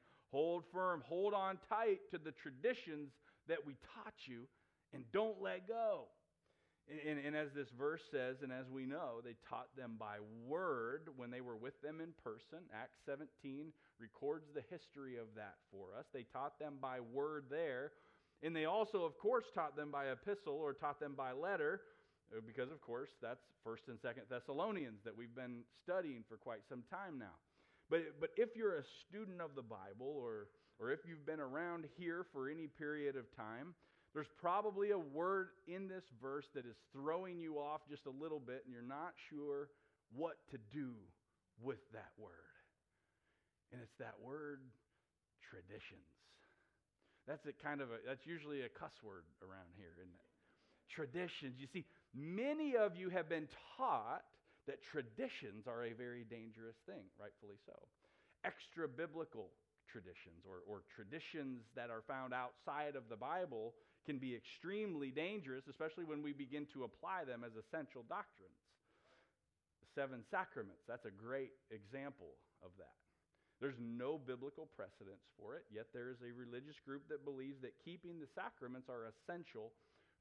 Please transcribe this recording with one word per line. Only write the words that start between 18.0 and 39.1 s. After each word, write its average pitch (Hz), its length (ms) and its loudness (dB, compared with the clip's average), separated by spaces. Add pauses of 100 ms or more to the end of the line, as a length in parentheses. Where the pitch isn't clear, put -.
And 165 140 4
they 156 80 6
also, 202 400 6
of 151 140 2
course, 226 260 8 (100)
taught 151 220 2
them 147 160 0
by 139 140 2
epistle 139 480 2
or 147 180 4
taught 143 260 0
them 143 160 -2
by 131 180 0
letter, 156 500 4 (520)
uh, 110 100 -2
because, 123 280 0
of 113 80 -10
course, 120 300 -2 (100)
that's 120 240 -4 (180)
First 113 260 -2
and 117 120 -6
Second 120 300 -2
Thessalonians 139 760 0
that 110 100 -4
we've 117 200 -8
been 123 260 -4 (240)
studying 160 420 2
for 110 120 -10
quite 113 280 -4
some 127 240 -6
time 175 280 -2
now. 98 180 -6 (540)
But, 156 280 4
but 156 200 2
if 233 180 6
you're 202 220 6
a 135 60 -2 (220)
student 185 360 -6
of 151 120 -4
the 139 80 -2
Bible 110 560 -4
or, 110 300 -2 (320)
or 117 100 2
if 151 160 2
you've 156 200 -10
been 156 140 0
around 156 440 0 (140)
here 175 340 0
for 135 160 0
any 160 180 -2
period 147 500 2
of 127 80 -2 (120)
time, 120 380 -2 (400)
there's 151 260 0
probably 202 500 8
a 202 80 8
word 175 520 4 (180)
in 190 180 -2
this 185 160 -4 (200)
verse 139 320 0
that 131 100 -2
is 120 100 -8 (180)
throwing 170 460 2
you 160 200 0
off 151 320 0
just 143 160 -8
a 135 160 -4
little 156 180 2
bit, 127 240 -4
and 131 80 -8
you're 120 100 -8
not 151 300 -2 (160)